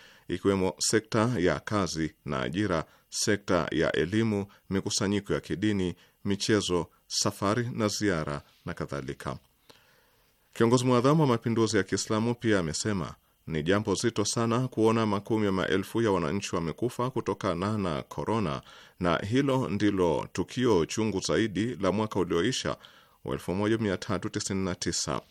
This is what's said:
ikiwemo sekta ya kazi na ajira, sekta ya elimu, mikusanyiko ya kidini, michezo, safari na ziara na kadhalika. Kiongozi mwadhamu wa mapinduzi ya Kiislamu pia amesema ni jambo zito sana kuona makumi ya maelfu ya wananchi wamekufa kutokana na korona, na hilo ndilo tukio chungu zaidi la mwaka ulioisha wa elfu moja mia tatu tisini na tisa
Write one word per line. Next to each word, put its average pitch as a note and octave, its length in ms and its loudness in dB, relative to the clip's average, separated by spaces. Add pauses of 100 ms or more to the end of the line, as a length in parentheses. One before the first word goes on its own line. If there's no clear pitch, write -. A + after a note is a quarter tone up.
(280)
ikiwemo F#2 520 2
sekta A2+ 600 0
ya E2 200 2
kazi E2 540 -2 (120)
na C#2 160 -4
ajira, E2 440 -2 (240)
sekta G2 640 0
ya D2+ 200 2
elimu, G2+ 540 0 (240)
mikusanyiko G2 640 0
ya D2 60 0
kidini, F#2 560 0 (300)
michezo, G2 640 0 (200)
safari A2 640 -2
na A2+ 140 0
ziara D#2 540 -2 (240)
na F2 80 -6
kadhalika. C#2 640 -8 (1160)
Kiongozi A#2+ 320 4
mwadhamu C3 360 4
wa C#3+ 60 4
mapinduzi A2+ 500 2
ya F#2+ 60 4
Kiislamu A2 520 0
pia G#2 240 2
amesema E2 540 -4 (340)
ni D#2 160 -2
jambo G2 320 2
zito G#2+ 300 0
sana A#2 420 0
kuona A2+ 380 2
makumi G#2 400 0
ya G2 60 2
maelfu F#2+ 500 0
ya A2 100 2
wananchi F#2 440 0
wamekufa A2 540 -2
kutokana G2 680 -2
na E2 240 -2
korona, D#2 600 -2 (380)
na F2 180 2
hilo C3 520 0
ndilo F#2 640 2
tukio G2 520 0
chungu G#2+ 340 -2
zaidi A2+ 460 0 (100)
la F#2+ 160 0
mwaka G#2+ 280 -2
ulioisha F2 580 0 (480)
wa B1+ 80 -4
elfu D#2 220 -4
moja G#2 220 0
mia G2+ 200 0
tatu G2+ 320 -4
tisini G2 360 -4
na F2+ 100 -2
tisa - 560 -4